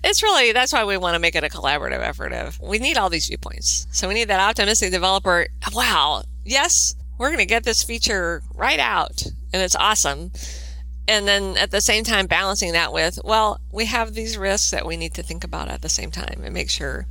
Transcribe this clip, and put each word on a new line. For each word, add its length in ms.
it's 200
really, 300
that's 200
why 120
we 120
wanna 240
make 160
it 80
a 40
collaborative 520
effort 320
of, 280
we 180
need 200
all 100
these 200
viewpoints. 640
So 160
we 60
need 140
that 120
optimistic 500
developer, 560
"Wow, 520
yes, 520
we're 120
gonna 140
get 180
this 220
feature 580
right 240
out, 440
and 100
it's 140
awesome." 560
And 220
then 300
at 120
the 120
same 200
time 240
balancing 460
that 180
with, 320
"Well, 380
we 140
have 300
these 240
risks 320
that 160
we 100
need 180
to 80
think 220
about 240
at 140
the 80
same 200
time 320
and 120
make 160
sure 400